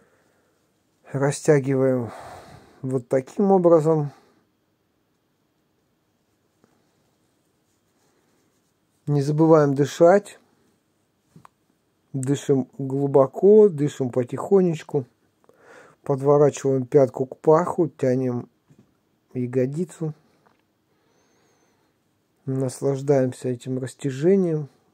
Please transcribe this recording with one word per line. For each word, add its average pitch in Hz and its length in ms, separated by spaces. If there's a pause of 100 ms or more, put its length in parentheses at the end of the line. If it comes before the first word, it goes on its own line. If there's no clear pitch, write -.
(1120)
растягиваем 135 1000 (680)
вот 131 260
таким 190 440
образом. 160 600 (4000)
Не 147 160
забываем 151 540
дышать. 170 640 (1700)
Дышим 135 540 (100)
глубоко, 139 920
дышим 139 400
потихонечку. 151 960 (960)
Подворачиваем 135 840
пятку 131 400
к - 120
паху, 160 500
тянем 127 600 (840)
ягодицу. 131 800 (2250)
Наслаждаемся 135 1000
этим 127 320
растяжением, 151 880 (260)